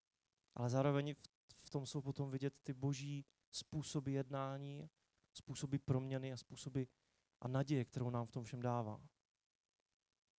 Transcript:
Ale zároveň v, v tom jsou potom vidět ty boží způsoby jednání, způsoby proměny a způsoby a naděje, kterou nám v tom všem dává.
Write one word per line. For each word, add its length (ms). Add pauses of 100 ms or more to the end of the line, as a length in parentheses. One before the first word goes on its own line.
(540)
Ale 160
zároveň 440
v, 140 (280)
v 140
tom 160
jsou 160
potom 280
vidět 320
ty 100
boží 520 (260)
způsoby 640
jednání, 760 (420)
způsoby 440
proměny 560
a 40
způsoby 460 (580)
a 80
naděje, 360
kterou 260
nám 160
v 40
tom 140
všem 180
dává. 380 (1400)